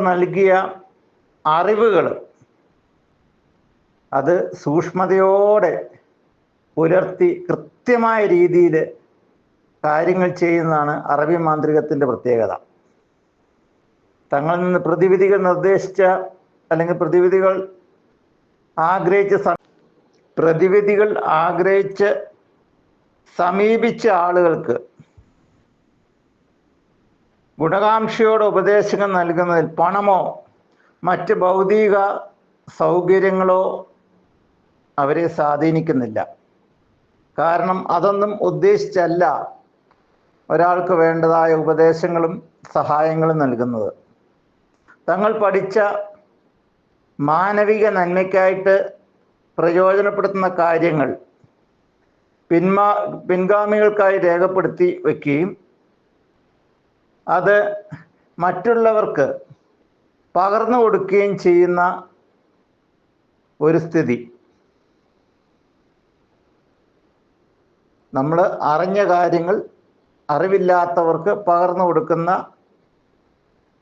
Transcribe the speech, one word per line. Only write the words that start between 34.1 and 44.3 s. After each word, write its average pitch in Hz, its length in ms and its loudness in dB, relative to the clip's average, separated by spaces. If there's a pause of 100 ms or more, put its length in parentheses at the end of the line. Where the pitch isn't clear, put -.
അവരെ 151 300 -2
സ്വാധീനിക്കുന്നില്ല. 147 920 -2 (1160)
കാരണം 170 420 -2 (160)
അതൊന്നും 202 360 0 (100)
ഉദ്ദേശിച്ചല്ല 175 840 0 (1300)
ഒരാൾക്ക് 175 440 0
വേണ്ടതായ 165 640 2
ഉപദേശങ്ങളും 165 800 0 (400)
സഹായങ്ങളും 160 640 0
നൽകുന്നത്. 120 520 -2 (1160)